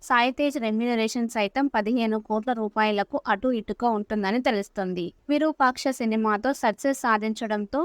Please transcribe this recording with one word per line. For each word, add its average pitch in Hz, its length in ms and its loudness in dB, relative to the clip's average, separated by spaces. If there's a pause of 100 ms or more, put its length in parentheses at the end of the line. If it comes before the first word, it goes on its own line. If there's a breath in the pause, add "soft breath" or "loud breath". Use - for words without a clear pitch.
సాయి 247 300 2
తేజ్ 285 260 0
రెమ్యునరేషన్ 226 680 0
సైతం 226 400 0
పదిహేను 220 520 0
కోట్ల 214 320 -2
రూపాయలకు 214 640 0 (100)
అటు 220 260 0
ఇటుగా 226 380 -2
ఉంటుందని 214 500 0
తెలుస్తుంది. 196 640 -2 (220)
విరూపాక్ష 294 640 2
సినిమాతో 220 600 0
సక్సెస్ 269 500 -2
సాధించడంతో 214 840 0